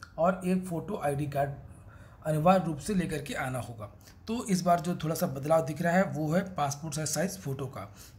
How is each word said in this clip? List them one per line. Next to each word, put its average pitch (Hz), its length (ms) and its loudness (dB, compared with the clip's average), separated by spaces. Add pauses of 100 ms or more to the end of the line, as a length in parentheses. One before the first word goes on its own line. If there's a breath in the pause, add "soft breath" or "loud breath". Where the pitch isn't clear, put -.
(180)
और 185 280 4
एक 185 200 2
फ़ोटो - 380 -6
आईडी 143 220 0
कार्ड 139 240 0 (760 loud breath)
अनिवार्य 156 400 6
रूप 151 120 -2
से 208 160 -4
लेकर 151 280 0
के 247 120 -8
आना 131 240 -2
होगा। 107 360 -10 (320 loud breath)
तो 233 200 -4
इस 185 160 2
बार 175 180 4
जो 175 160 -2
थोड़ा 151 180 -2
सा 165 120 0
बदलाव 147 400 2
दिख 151 160 -4
रहा 165 100 2
है 190 120 6
वो 151 280 -2
है 185 220 0
पासपोर्ट 147 400 -2
साइज, 156 140 -4
साइज 180 300 -2
फ़ोटो 135 280 -6
का, 101 280 -12 (240 loud breath)